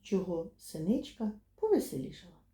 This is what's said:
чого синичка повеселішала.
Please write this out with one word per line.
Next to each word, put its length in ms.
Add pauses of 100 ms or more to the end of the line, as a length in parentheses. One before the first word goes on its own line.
чого 540
синичка 720 (220)
повеселішала. 800 (200)